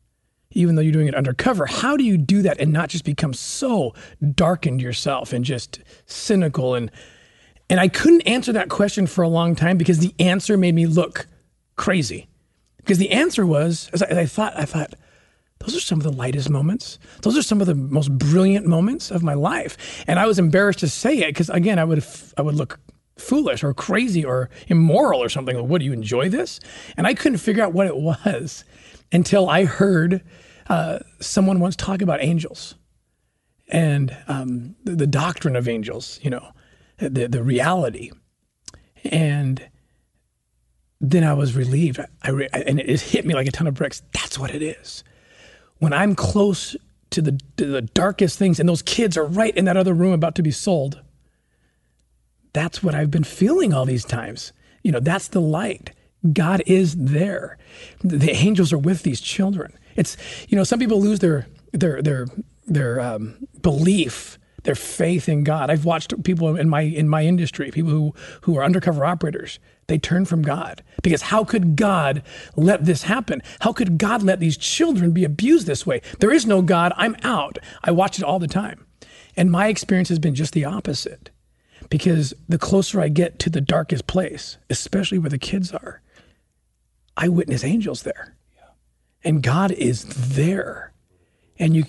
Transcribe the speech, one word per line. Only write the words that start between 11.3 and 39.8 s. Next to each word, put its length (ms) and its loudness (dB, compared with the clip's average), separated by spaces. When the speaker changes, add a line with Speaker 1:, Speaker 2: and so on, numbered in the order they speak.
Speaker 1:
crazy. 520 -2
Because 200 2
the 120 2
answer 340 2
was, 480 0
as 80 -2
I, 60 2
as 100 -2
I 100 2
thought, 300 -4
I 80 -4
thought, 300 -6
"Those 180 -8
are 40 -4
some 180 -2
of 60 -2
the 80 -2
lightest 360 -4
moments. 520 -2
Those 140 2
are 60 2
some 180 2
of 60 2
the 80 2
most 420 0
brilliant 480 4
moments 460 0
of 140 -2
my 100 0
life." 720 -6
And 140 2
I 60 4
was 120 2
embarrassed 400 4
to 100 -2
say 300 0
it 160 0
'cause, 160 -2
again, 300 2
I 40 2
would, 140 2
f-, 400 -8
I 40 0
would 120 -2
look 240 -4
foolish 480 -2
or 100 0
crazy 500 -2
or 260 -4
immoral 520 4
or 80 0
something. 280 -4
Like, 100 -4
"What, 140 0
do 40 -4
you 80 -4
enjoy 360 -2
this?" 320 -4
And 120 0
I 60 2
couldn't 240 0
figure 260 0
out 80 0
what 160 2
it 80 -4
was 680 -4
until 400 4
I 140 4
heard, 580 2
uh, 320 -2
someone 400 2
once 160 2
talk 260 -4
about 220 0
angels 540 -4
and, 500 0
um, 560 -6
the, 100 -6
the 140 0
doctrine 480 -2
of 120 -2
angels, 540 -8
you 80 -4
know, 220 -8
the, 280 -2
the 160 -2
reality. 720 -2
And 640 -2